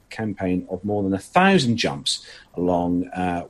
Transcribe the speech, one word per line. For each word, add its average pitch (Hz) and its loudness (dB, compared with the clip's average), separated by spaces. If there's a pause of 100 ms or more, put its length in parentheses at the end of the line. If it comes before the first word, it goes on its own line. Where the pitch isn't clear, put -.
campaign 95 -4
of 92 -8
more 104 -2
than 98 0
a 95 -2
thousand 180 4
jumps - -4 (300)
along, 87 0
uh, 87 -4